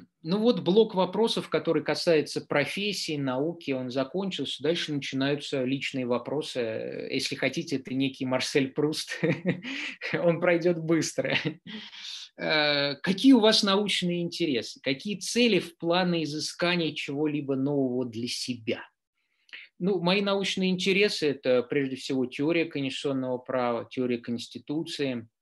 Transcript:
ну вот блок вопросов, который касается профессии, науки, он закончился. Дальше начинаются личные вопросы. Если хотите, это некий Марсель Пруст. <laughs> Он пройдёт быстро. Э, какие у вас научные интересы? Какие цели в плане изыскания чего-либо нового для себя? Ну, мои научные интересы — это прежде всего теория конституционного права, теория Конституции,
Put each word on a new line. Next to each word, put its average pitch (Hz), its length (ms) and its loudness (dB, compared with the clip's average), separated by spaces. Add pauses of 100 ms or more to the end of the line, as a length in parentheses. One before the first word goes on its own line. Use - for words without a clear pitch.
(220)
ну 165 160 0
вот 220 220 4
блок 214 340 4
вопросов, 185 560 0
который 156 340 0
касается 156 560 2
профессии, 151 760 -2
науки, 143 560 -2
он 127 180 -4
закончился. 135 720 -4
Дальше 156 320 0
начинаются 139 680 -2
личные 135 420 -2
вопросы. 120 1040 -4
Если - 260 -2
хотите, 139 400 -2
это 131 160 -6
некий 135 320 -2
Марсель 131 480 2
Пруст. - 500 -2
<laughs> 247 920 -4
Он 165 260 2
пройдёт 175 380 4
быстро. 156 580 0 (1040)
Э, 147 640 2
какие 190 300 6
у 240 80 10
вас 214 220 6
научные 190 600 2
интересы? 160 600 -2
Какие 139 360 -4
цели 226 400 4
в - 180 -4
плане 170 480 2
изыскания 156 680 0
чего-либо 147 640 -2
нового 131 500 0
для 117 220 -6
себя? 113 540 -6 (960)
Ну, 180 200 0
мои 190 220 2
научные 196 480 0
интересы — 190 580 2
это 131 340 2
прежде 135 340 -2
всего 131 300 -2
теория 160 380 0
конституционного 135 720 -2
права, 120 500 0
теория 123 300 -2
Конституции, 123 1080 -6 (140)